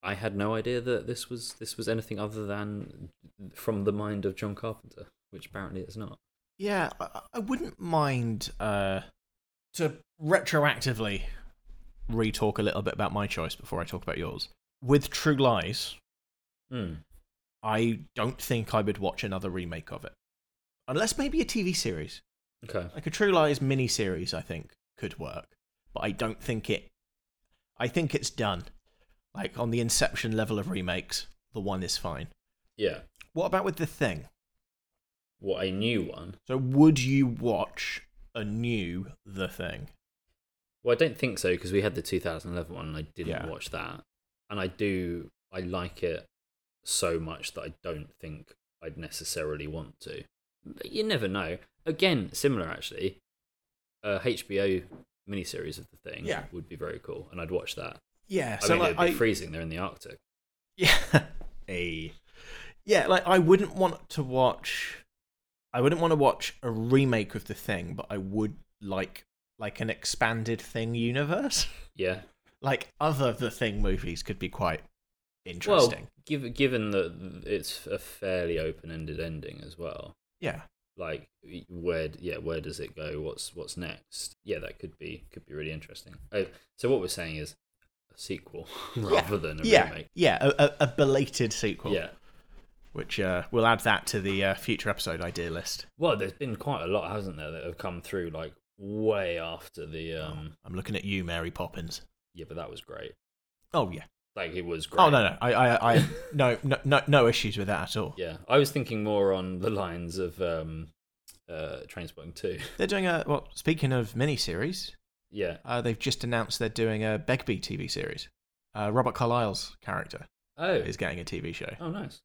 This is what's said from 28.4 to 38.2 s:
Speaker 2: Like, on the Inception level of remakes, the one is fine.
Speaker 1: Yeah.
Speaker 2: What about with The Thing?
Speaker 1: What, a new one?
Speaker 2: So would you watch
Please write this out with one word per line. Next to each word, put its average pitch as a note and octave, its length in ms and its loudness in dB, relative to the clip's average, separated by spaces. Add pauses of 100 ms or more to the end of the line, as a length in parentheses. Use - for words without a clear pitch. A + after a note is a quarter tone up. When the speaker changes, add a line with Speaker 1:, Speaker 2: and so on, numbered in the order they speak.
Speaker 2:
Like, - 240 -8
on A#2 140 0
the A#2 80 2
Inception A#2 580 2
level A2 220 0
of F#2 120 -4
remakes, F#2 580 -4 (260)
the A2 60 -6
one F#2+ 240 -2
is E2+ 120 -2
fine. D#2+ 300 -6 (500)
Speaker 1:
Yeah. G2 240 0 (320)
Speaker 2:
What E3+ 140 0
about F#3+ 180 2
with B3 120 0
The E3 100 0
Thing? G2 400 -2 (1120)
Speaker 1:
What, F#2+ 260 -2
a F#2+ 60 2
new G#2+ 320 2
one? F2 340 -8 (100)
Speaker 2:
So B2+ 100 -2
would C3+ 420 8
you C3+ 280 4
watch - 760 -2 (320)